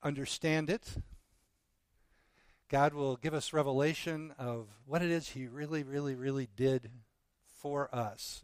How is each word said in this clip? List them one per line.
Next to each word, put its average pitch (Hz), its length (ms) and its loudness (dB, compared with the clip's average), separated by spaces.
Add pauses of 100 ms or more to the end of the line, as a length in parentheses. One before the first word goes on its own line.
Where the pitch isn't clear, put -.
understand 151 640 0
it, - 260 -2 (1700)
God 143 260 6
will 139 220 0
give 156 180 -4
us 147 200 -4
revelation 151 840 2
of 117 300 -6 (180)
what 156 160 0
it 175 100 2
is 165 180 0
he 131 180 -8
really, 147 360 -4
really, 139 320 -2
really 131 400 -2
did 131 340 2 (560)
for 143 480 -2
us 110 500 -4